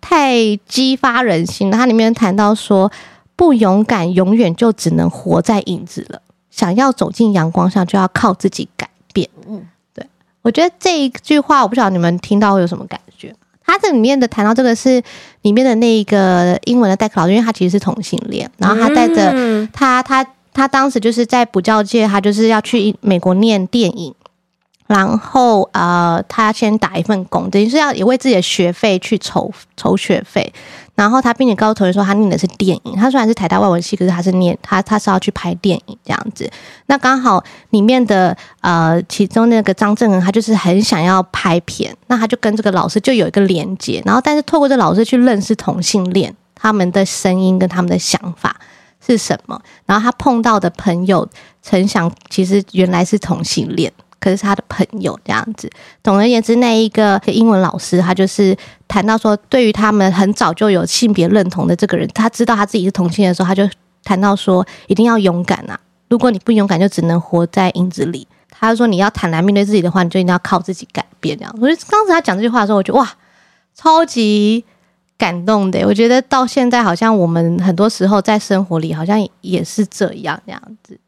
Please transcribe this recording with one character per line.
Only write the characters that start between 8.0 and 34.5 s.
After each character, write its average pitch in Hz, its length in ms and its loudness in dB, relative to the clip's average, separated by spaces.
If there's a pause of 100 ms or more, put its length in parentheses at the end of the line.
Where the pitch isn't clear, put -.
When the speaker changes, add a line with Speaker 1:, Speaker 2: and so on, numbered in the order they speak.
Speaker 1:
靠 190 260 0
自 185 160 -2
己 - 280 -8
改 - 120 -14 (240)
变。 180 160 -4 (200)
Speaker 2:
嗯。 202 180 -14 (260)
Speaker 1:
对， - 140 -18 (360)
我 233 80 0
觉 302 140 0
得 349 140 -2
这 339 220 -2
一 269 80 -2
句 294 320 0
话， 277 240 2
我 202 40 -2
不 214 60 -6
晓 254 80 2
得 196 80 2
你 185 80 -2
们 170 200 0
听 202 200 -2
到 202 160 2
会 190 60 2
有 175 80 0
什 175 100 -8
么 - 80 -14
感 - 140 -14 (180)
觉。 - 160 -20 (320)
它 370 120 0
这 392 140 0
里 262 60 2
面 262 220 2
的 240 80 0
谈 214 160 -2
到 214 80 2
这 240 100 2
个 233 140 2
是 254 260 2 (380)
里 208 100 0
面 233 140 2
的 254 120 2
那 226 280 2
个 185 500 2 (120)
英 240 120 2
文 220 120 2
的 190 40 2
代 214 140 -2
课 - 100 -4
老 165 80 2
师， 180 60 2
因 208 60 4
为 240 40 2
他 226 80 -2
其 208 140 -2
实 180 60 2
是 196 100 0
同 196 220 -6
性 - 260 -6
恋， - 200 -8 (100)
然 190 100 0
后 208 80 2
他 233 180 2
带 349 140 4
着， 311 260 2
Speaker 2:
嗯。 226 380 -2
Speaker 1:
他， 254 300 0
他， 262 200 0 (300)
他 269 160 0
当 269 220 0
时 254 100 -2
就 220 100 0
是 233 140 0
在 240 220 0
补 190 160 -2
教 214 200 2
界， 220 240 0
他 202 140 2
就 208 100 0
是 220 180 2
要 220 120 2
去 214 400 0
美 190 180 2
国 185 140 0
念 202 360 2
电 226 300 0
影， 170 160 -12 (720)
然 208 320 0
后， 233 440 2 (100)
呃， 175 560 0
他 220 240 0
先 214 240 0
打 185 220 -4
一 170 40 -2
份 190 220 -2
工， 175 240 -4
等 202 140 2
于 214 40 2
是 254 120 0
要 294 160 0
也 190 100 -4
为 247 140 2
自 269 100 -2
己 247 60 4
的 180 80 2
学 175 280 0
费 185 280 0
去 - 180 -4
筹， - 340 -4 (280)
筹 185 180 0
学 - 300 -2
费。 - 260 -6 (420)
然 208 160 0
后 254 100 2
他 240 140 0
并 262 140 0
且 214 80 2
告 214 100 0
诉 214 80 2
同 208 100 0
学 180 80 2
说 202 120 0
他 190 100 0
念 208 160 2
的 160 80 -2
是 185 80 -2
电 185 380 -2
影， - 100 -14
他 220 160 0
虽 269 80 0
然 226 80 0
是 226 80 2
台 196 140 -4
大 180 100 0
外 202 100 2
文 175 140 0
系， 196 140 -6
可 185 80 -2
是 185 80 2
他 175 100 -4
是 185 80 0
念， 185 320 0